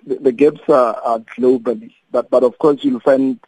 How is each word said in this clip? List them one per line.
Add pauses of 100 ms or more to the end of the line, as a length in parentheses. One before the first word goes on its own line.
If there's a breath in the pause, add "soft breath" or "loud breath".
the,
the
gaps
are,
are
globally, (180)
but,
but
of
course
you'll
find